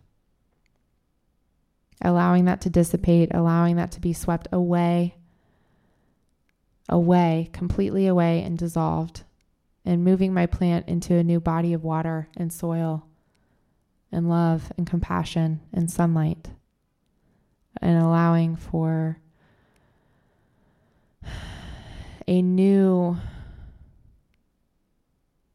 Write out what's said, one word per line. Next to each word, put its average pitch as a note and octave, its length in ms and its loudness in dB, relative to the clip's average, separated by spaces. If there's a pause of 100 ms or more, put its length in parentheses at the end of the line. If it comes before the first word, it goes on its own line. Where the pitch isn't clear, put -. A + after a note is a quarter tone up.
(2000)
Allowing F3 440 4
that F3+ 160 0
to F#3 80 -4
dissipate, E3+ 640 4
allowing E3+ 440 2
that F3 160 -4
to - 80 -16
be E3+ 100 -2
swept E3+ 400 -4
away, F3 640 0 (1700)
away, E3+ 640 2
completely F#3+ 520 -2
away E3+ 380 2
and E3+ 140 -6
dissolved, E3 680 -4 (600)
and F3 180 0
moving F#3+ 300 2
my F3 120 2
plant E3+ 420 -2
into F3 280 -2
a E3+ 80 4
new E3+ 160 2
body E3+ 340 -2
of D#3+ 100 -4
water D#3+ 520 -4
and E3+ 160 -6
soil E3 560 -4 (1040)
and E3+ 180 -2
love E3+ 480 0
and F3 80 -2
compassion E3 760 -2 (120)
and E3+ 160 -2
sunlight, E3 600 -2 (1300)
and E3+ 160 4
allowing E3 580 2
for D#3+ 640 -4 (3000)
a F3+ 140 2
new, F#3 760 2 (2500)